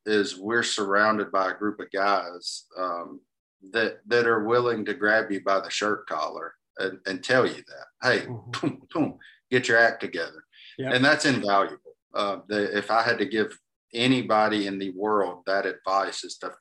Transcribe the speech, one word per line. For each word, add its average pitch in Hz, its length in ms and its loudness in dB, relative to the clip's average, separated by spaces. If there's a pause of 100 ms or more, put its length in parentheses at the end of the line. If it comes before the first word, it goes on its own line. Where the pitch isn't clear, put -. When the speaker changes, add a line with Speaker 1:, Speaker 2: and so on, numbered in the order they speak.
Speaker 1:
is 101 340 2
we're 113 240 0
surrounded 104 680 2
by 95 200 0
a 90 60 -6
group 104 240 -4
of 90 100 -14
guys, 95 760 -2 (120)
um, 87 420 -6 (520)
that, 110 360 0
that 117 180 4
are 113 200 2
willing 117 400 2
to 104 80 -2
grab 104 380 2
you 95 120 -4
by 98 160 2
the - 100 -8
shirt - 380 -2
collar 80 460 -6 (240)
and, 95 280 -6
and 95 180 -6
tell 123 220 4
you 80 100 -2
that, - 300 -18 (160)
"Hey, 117 240 2
Speaker 2:
Mm-hmm. 120 260 -12 (160)
Speaker 1:
boom, - 140 -8 (120)
boom, 143 240 -2 (340)
get 127 160 2
your 113 100 4
act 117 220 4
together." 82 460 -8 (320)
Speaker 2:
Yep. 131 160 -4
Speaker 1:
And 127 100 4
that's 151 220 4
invaluable. 101 680 0 (180)
Uh, 101 340 -2
the, 104 300 -2
if 101 120 -2
I 110 140 4
had 117 160 0
to 101 60 0
give 104 320 -2 (360)
anybody 110 760 2
in 98 120 -6
the 95 120 -6
world 95 540 -2
that 98 200 0
advice, 95 580 -2
is 87 140 -14
to 92 240 -10